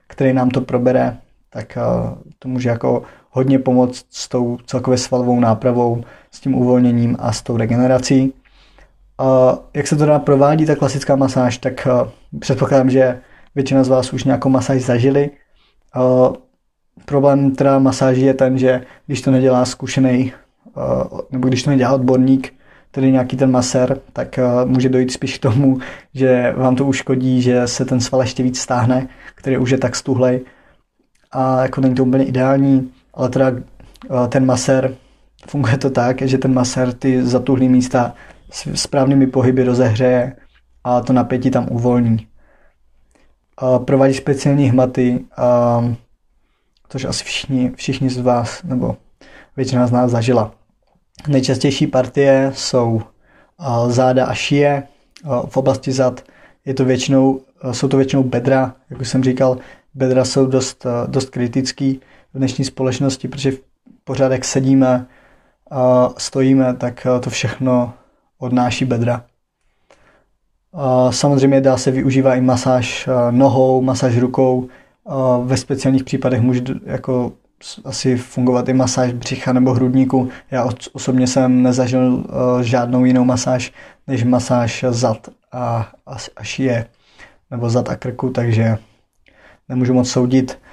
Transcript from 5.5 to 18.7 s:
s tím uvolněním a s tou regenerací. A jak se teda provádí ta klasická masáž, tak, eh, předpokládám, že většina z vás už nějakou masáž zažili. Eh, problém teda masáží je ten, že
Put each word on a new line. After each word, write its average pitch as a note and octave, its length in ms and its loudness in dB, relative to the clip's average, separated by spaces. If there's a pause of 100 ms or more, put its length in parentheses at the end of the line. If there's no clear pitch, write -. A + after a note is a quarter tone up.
s - 80 -20
tím C3+ 160 -2
uvolněním B2 640 2
a A#2+ 120 -4
s - 100 -6
tou A#2 160 -4
regenerací. B2+ 760 0 (840)
A C3 400 4 (160)
jak F3+ 140 -4
se D#3+ 80 0
teda D3 240 2
provádí C#3+ 460 2
ta D3+ 100 2
klasická C#3 400 -2
masáž, B2+ 420 0
tak, C3 300 -6
eh, B2 220 0 (300)
předpokládám, C3+ 500 2
že B2+ 300 2 (360)
většina C3+ 280 2
z B2+ 40 2
vás B2+ 260 0
už B2+ 100 -6
nějakou C3+ 260 0
masáž C3 320 0
zažili. C3+ 480 2 (640)
Eh, B2+ 420 2 (680)
problém C#3 500 2
teda C3+ 240 2
masáží C3 420 2
je C3+ 120 4
ten, C3 240 0
že B2+ 240 2 (240)